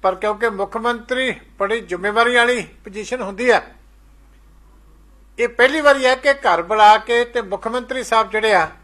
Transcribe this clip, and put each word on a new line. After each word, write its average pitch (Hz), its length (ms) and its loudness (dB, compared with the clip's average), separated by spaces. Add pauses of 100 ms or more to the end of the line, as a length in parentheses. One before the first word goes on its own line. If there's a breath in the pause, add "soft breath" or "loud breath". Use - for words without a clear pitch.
ਪਰ 190 120 0
ਕਿਉਂਕਿ 208 360 -2
ਮੁੱਖ 196 280 -6
ਮੰਤਰੀ 240 520 -4 (280)
ਬੜੀ 202 220 -2
ਜ਼ਿੰਮੇਵਾਰੀ 208 540 -2
ਵਾਲੀ 240 260 2 (220)
ਪੋਜੀਸ਼ਨ 214 380 -10
ਹੁੰਦੀ 202 280 -4
ਆ, 202 120 4 (1800)
ਇਹ 233 100 0
ਪਹਿਲੀ 262 320 2
ਵਾਰੀ 277 240 4
ਹੈ 254 120 4
ਕਿ 277 180 0
ਘਰ 175 280 0
ਬੁਲਾ 214 360 6
ਕੇ 240 260 0
ਤੇ 233 180 -6
ਮੁੱਖ 196 260 -8
ਮੰਤਰੀ 247 360 -6
ਸਾਹਿਬ 220 260 0
ਜਿਹੜੇ 214 220 0
ਆ 165 160 2 (140)